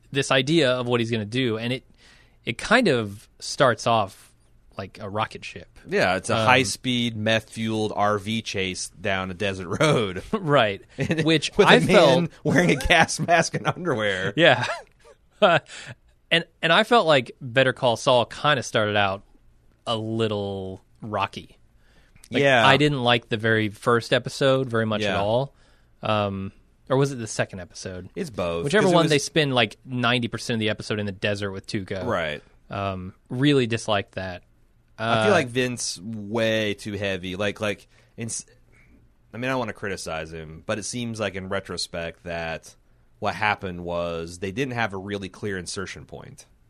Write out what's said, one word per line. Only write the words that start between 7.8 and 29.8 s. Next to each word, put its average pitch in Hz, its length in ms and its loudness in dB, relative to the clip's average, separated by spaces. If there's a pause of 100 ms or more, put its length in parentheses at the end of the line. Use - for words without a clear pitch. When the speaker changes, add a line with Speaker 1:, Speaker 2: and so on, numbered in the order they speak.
Speaker 2:
R 104 220 2
V 107 240 -4
chase 95 480 -6
down 95 420 -4
a - 20 -10
desert 95 460 -4
road. 101 480 0
<laughs> - 40 -20
Speaker 1:
Right. 143 500 0 (160)
Speaker 2:
And 156 260 -2
Speaker 1:
Which 156 340 2
Speaker 2:
with 175 100 8
a 175 40 10
Speaker 1:
I 233 80 8
Speaker 2:
man 156 80 2
Speaker 1:
felt 160 440 6 (120)
Speaker 2:
wearing 170 280 4
a 156 40 2
gas 160 440 2
mask 160 360 2
and 110 120 -8
underwear. 107 680 -2
Speaker 1:
Yeah. 139 300 6 (760)
<laughs> 170 180 6 (720)
And, 165 140 2 (180)
and 165 100 4
I 202 100 6
felt 220 220 4
like 143 360 2
Better 131 320 2
Call 117 220 0
Saul 120 300 4
kinda 147 380 0
started 104 320 0
out 101 280 2 (640)
a 117 100 -2
little 101 840 -4 (200)
rocky. 101 560 -6 (720)
Like, 123 100 0
Speaker 2:
Yeah. 131 240 6
Speaker 1:
I 135 120 8
didn't 143 260 2
like 120 260 2
the 117 80 0
very 110 320 2
first 117 440 0
episode 131 540 2
very 113 200 0
much 107 160 -2
at 101 100 2
Speaker 2:
Yeah. 95 80 0
Speaker 1:
all. 120 320 0 (480)
Um, 101 500 -2 (380)
or 131 80 2
was 139 140 2
it 135 60 -10
the 113 100 -8
second 104 320 -6
episode? 92 560 -12
Speaker 2:
It's 170 160 -8
both, 85 320 -4
Speaker 1:
Whichever 180 220 2
Speaker 2:
'cause 185 60 4
it 175 40 6
Speaker 1:
one, 165 100 6
Speaker 2:
was 160 60 0
Speaker 1:
they 143 80 4
spend, 143 340 0
like, 117 320 2